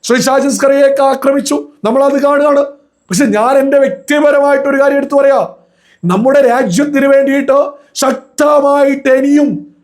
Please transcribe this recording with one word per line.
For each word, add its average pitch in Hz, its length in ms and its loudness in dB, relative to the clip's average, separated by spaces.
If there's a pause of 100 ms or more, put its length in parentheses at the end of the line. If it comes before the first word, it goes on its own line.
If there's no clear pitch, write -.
ശ്രീ 240 140 -2
ഷാജൻ 269 340 0
സ്കറിയയൊക്കെ 277 520 0
ആക്രമിച്ചു, 277 640 -2 (160)
നമ്മളത് 269 400 0
കാണുകയാണ്. 285 400 0 (460)
പക്ഷെ 190 160 0
ഞാൻ 226 320 0
എൻ്റെ 277 220 0
വ്യക്തിപരമായിട്ടൊരു 277 1000 0
കാര്യം 285 160 2
എടുത്തു 277 180 -4
പറയാ, 277 320 2 (580)
നമ്മുടെ 240 360 2
രാജ്യത്തിന് 269 680 0
വേണ്ടിയിട്ട് 277 500 0 (380)
ശക്തമായിട്ട് 277 1120 0
ഇനിയും 277 580 0 (160)